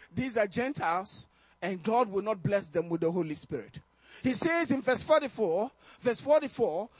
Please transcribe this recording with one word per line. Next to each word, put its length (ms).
<laughs> 140
these 220
are 100
Gentiles, 800
and 200
God 280
will 120
not 200
bless 240
them 220
with 120
the 100
Holy 240
Spirit. 460
He 120
says 360
in 120
verse 200
forty-four, 680
verse 200
forty-four 680